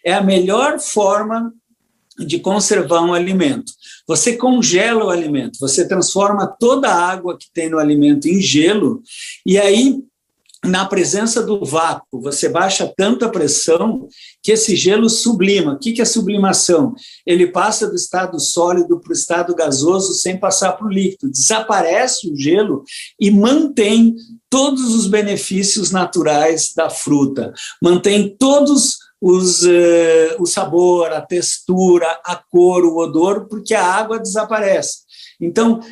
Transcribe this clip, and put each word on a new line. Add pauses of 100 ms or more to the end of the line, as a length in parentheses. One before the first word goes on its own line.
É
a
melhor
forma (680)
de
conservar
um
alimento. (360)
Você
congela
o
alimento,
você
transforma
toda
a
água
que
tem
no
alimento
em
gelo, (440)
e
aí (680)
na
presença
do
vácuo,
você
baixa
tanta
pressão (360)
que
esse
gelo
sublima.
O
que
que
é
sublimação? (320)
Ele
passa
do
estado
sólido
pro
estado
gasoso
sem
passar
pro
líquido.
Desaparece
o
gelo (360)
e
mantém (340)
todos
os
benefícios
naturais
da
fruta. (300)
Mantém
todos (240)
os,
eh,
o
sabor,
a
textura, (180)
a
cor,
o
odor,
porque
a
água
desaparece. (320)
Então, (120)